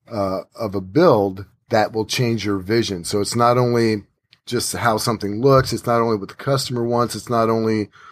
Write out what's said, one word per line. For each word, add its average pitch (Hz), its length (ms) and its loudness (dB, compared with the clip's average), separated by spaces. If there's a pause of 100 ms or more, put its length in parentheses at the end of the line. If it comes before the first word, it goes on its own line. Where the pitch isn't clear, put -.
(100)
uh, 95 320 -4 (160)
of 110 180 -6
a 101 40 -4
build 98 680 2 (240)
that 107 220 2
will 110 140 -2
change 113 400 -2
your 101 120 -2
vision. 98 440 -2
So 101 180 -2
it's 98 140 -4
not 120 240 4
only 117 460 0 (400)
just - 300 -4
how 107 240 0
something 104 440 -4
looks, 135 300 4
it's 117 120 -6
not 117 160 2
only 117 160 2
what 98 120 -10
the - 80 -20
customer 131 480 -4
wants, 120 320 0
it's 104 120 -10
not 113 220 2
only, 110 380 0 (240)